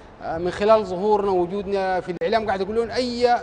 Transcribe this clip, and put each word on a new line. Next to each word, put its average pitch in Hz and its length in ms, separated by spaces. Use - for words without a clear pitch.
آه، 143 160
من 180 120
خلال 214 340
ظهورنا 202 460
ووجودنا 190 680
في 185 120
الإعلام 220 340
قاعد 196 140
أقول 202 160
لهم 233 140
أي 240 520